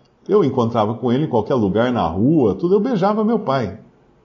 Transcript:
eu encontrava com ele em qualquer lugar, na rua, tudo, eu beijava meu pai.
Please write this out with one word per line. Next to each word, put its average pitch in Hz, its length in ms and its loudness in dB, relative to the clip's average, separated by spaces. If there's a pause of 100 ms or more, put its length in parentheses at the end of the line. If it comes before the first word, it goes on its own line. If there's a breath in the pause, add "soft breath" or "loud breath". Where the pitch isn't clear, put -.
(280)
eu 190 160 4
encontrava 117 500 0
com 120 180 -2
ele 143 120 0
em 135 40 -4
qualquer 120 260 0
lugar, 113 380 0
na 101 140 0
rua, 107 480 2
tudo, 175 200 0
eu 208 60 4
beijava 214 440 0
meu 220 140 0
pai. 131 400 -4 (460)